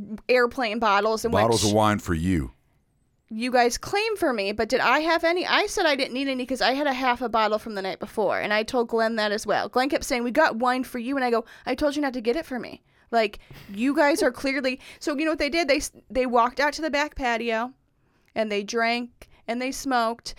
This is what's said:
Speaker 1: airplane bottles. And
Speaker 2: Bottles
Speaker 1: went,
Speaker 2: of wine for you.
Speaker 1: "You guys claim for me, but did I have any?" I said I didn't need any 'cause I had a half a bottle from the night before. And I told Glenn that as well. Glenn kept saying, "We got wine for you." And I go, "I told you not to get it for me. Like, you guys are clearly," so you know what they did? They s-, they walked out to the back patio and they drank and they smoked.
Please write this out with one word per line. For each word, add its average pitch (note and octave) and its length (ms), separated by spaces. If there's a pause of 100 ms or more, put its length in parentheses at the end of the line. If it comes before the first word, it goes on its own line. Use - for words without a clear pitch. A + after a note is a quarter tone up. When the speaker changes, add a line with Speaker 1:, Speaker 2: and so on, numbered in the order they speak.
(300)
Speaker 1:
airplane A#3+ 500
bottles. A3 460
And A3+ 60
Speaker 2:
Bottles A#2 320
Speaker 1:
went, G#2 80
Speaker 2:
of G#2 40
wine G#2+ 240
for - 140
you. E2 380 (800)
Speaker 1:
"You A#3 220
guys A#3+ 260
claim G#4+ 400
for D#4 160
me, G3+ 180
but A3 180
did A#3+ 100
I C4 220
have E4 220
any?" E4+ 220
I D#4+ 220
said G4+ 180
I D4 100
didn't C4 180
need C#4 140
any B3+ 180
'cause B3 160
I A3 120
had C#4+ 140
a C4+ 60
half B3+ 280
a B3 80
bottle G#3+ 300
from G#3+ 160
the F#3+ 60
night F#3+ 180
before. F3+ 400
And G3 140
I G#3+ 100
told A#3 260
Glenn A3+ 280
that G#3+ 140
as G#3 140
well. E3+ 240
Glenn C4 200
kept D4+ 160
saying, A#3+ 180
"We A#3+ 80
got C#4+ 260
wine B3+ 260
for B3 160
you." B3 180
And B3+ 80
I B3 60
go, A3+ 140 (200)
"I B3+ 100
told D4 200
you D4 60
not C4+ 120
to B3+ 80
get A#3 140
it D#4+ 100
for B3+ 140
me. - 220 (300)
Like, A3 280 (300)
you A#3 260
guys D4 280
are C4 80
clearly," C4+ 480 (200)
so D4+ 180
you D#4+ 80
know D#4 60
what D#4+ 80
they D4 100
did? E4 180
They C#4+ 100
s-, - 140 (180)
they B3+ 160
walked A#3+ 340
out C#4+ 140
to D4+ 80
the D#4 100
back D4 240
patio A#3 580 (640)
and A3 160
they G#3 120
drank A#3 640 (200)
and A#3+ 140
they C4 100
smoked. A#3+ 680